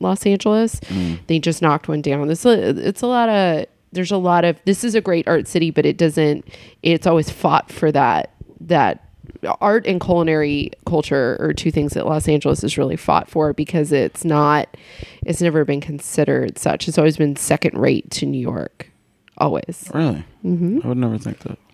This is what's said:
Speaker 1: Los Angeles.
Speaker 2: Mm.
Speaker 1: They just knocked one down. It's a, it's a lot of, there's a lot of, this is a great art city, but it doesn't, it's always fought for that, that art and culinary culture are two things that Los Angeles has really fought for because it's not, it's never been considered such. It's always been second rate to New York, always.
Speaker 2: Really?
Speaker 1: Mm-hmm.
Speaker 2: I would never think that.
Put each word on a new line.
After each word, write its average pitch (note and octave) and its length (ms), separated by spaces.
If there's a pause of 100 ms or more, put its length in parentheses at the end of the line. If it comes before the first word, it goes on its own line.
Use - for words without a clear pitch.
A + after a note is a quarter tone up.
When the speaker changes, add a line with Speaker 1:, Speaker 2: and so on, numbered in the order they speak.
Speaker 1:
Los F#3 240
Angeles. G#3+ 600
Speaker 2:
Mm. F2 420
Speaker 1:
They E3 120
just D#3+ 220
knocked D3+ 260
one D3+ 140
down. C#3+ 280
It's E3 160
a, C3 420
it's G3+ 140
a A#3+ 60
lot A#3+ 220
of, F#3 360 (280)
there's F3+ 180
a G3+ 60
lot F3 260
of, E3 220
this G3 180
is A3+ 120
a G#3+ 60
great E3+ 280
art D#3+ 180
city, E3 240
but D3 140
it C#3+ 120
doesn't, D3+ 480 (380)
it's E3 240
always D#3+ 220
fought - 420
for - 220
that, A#2+ 380 (300)
that C#3 400 (600)
art G#3 240
and F#3 160
culinary D#3 680 (140)
culture C#3 560
are D3+ 120
two - 180
things D3 220
that - 120
Los D3+ 220
Angeles D3+ 340
has - 160
really C3+ 200
fought - 320
for D3+ 240
because D3+ 400
it's A#2+ 320
not, D3 500 (500)
it's E3 160
never D#3 240
been C#3+ 160
considered C#3+ 760
such. - 300
It's D#3+ 100
always D#3 200
been D3 200
second - 400
rate C3 340
to - 140
New C#3 140
York, - 520 (540)
always. - 480
Speaker 2:
Really? A#2 300 (200)
Speaker 1:
Mm-hmm. F3+ 400
Speaker 2:
I - 60
would B2 80
never A2+ 200
think - 220
that. - 180 (160)